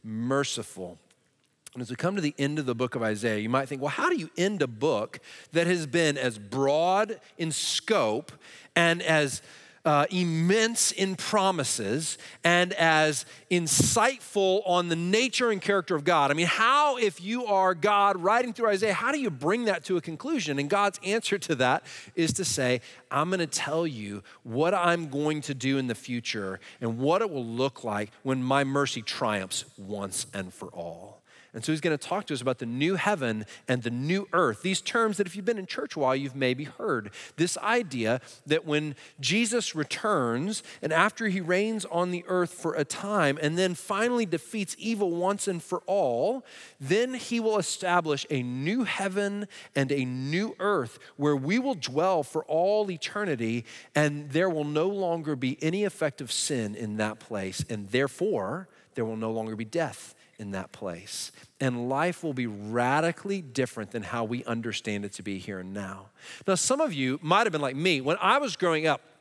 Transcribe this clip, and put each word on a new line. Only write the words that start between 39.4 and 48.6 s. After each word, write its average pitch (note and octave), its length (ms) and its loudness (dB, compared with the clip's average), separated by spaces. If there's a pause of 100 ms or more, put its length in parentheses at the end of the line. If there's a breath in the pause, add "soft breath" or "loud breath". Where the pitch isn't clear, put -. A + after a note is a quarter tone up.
returns D#3 880 0 (180 loud breath)
and D#3+ 140 -2
after G#3 340 4
he F#3 140 0
reigns G3+ 420 0
on F3 260 0
the F3 160 -4
earth F3+ 280 0
for - 200 -4
a D3+ 120 0
time F3+ 560 0
and D#3 160 0
then F#3 160 2
finally A#3 500 0
defeats F3+ 540 -4
evil G#3 320 0
once F#3 360 0
and F3 160 -2
for - 220 -4
all, F3+ 580 0 (380 loud breath)
then G#3+ 320 2
he A#3 260 -4
will A3 200 2
establish E3+ 720 0
a C3 120 0
new C#3+ 420 -2